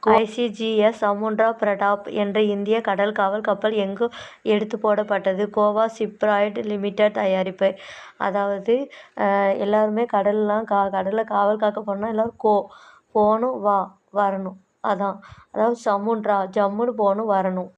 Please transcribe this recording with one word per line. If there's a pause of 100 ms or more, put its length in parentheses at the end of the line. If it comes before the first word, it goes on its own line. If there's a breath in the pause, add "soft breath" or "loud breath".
கு-,
ஐ
சி
ஜி
எஸ்
சமுண்ட்ரா
பிரதாப்
என்ற
இந்திய
கடல்
காவல்
கப்பல்
எங்கு (340 loud breath)
எடுத்து
போடப்பட்டது?
கோவா
ஷிப்ராய்டு
லிமிடெட்
தயாரிப்பு. (460 loud breath)
அதாவது, (440 loud breath)
ஆ, (320)
எல்லாருமே
கடல்லாம்
கா-,
கடல்ல
காவல்
காக்க
போனா
எல்லாரும்
கோ-, (460 loud breath)
போணும்,
வா, (340)
வரணும். (260)
அதான். (340 loud breath)
அதாவது
சமுண்ட்ரா,
ஜம்முன்னு
போணும்,
வரணும்.